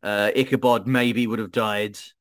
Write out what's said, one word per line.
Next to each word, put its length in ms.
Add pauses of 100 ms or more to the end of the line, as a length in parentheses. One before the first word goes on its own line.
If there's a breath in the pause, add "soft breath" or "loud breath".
uh, 320
Ichabod 520
maybe 400
would 120
have 120
died 460 (240)